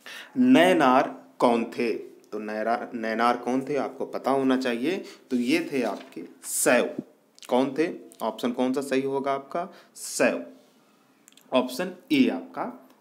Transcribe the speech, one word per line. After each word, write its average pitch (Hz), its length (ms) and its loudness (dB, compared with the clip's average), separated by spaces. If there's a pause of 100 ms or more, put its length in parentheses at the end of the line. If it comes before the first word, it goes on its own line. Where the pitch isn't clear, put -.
(380)
नैनार 139 840 6 (160)
कौन 117 240 4
थे? 113 300 -2 (380)
तो 107 80 -8
नैरा-, 107 560 -4
नैनार 117 420 0
कौन 123 240 -2
थे 147 140 -4
आपको 107 300 -4
पता 98 260 -4
होना 135 260 2
चाहिए। 131 460 -2 (280)
तो 127 60 2
ये 139 360 0
थे 127 100 0
आपके - 400 -8 (200)
शैव। - 520 2 (540)
कौन 131 280 0
थे? 165 160 0 (280)
ऑप्शन 113 300 -4
कौन 127 220 -2
सा 139 80 -2
सही 135 200 -2
होगा 135 320 -2
आपका? 170 400 -8 (220)
शैव। 131 500 -2 (1080)
ऑप्शन 131 380 0 (200)
ए 127 180 6
आपका - 500 -6 (220)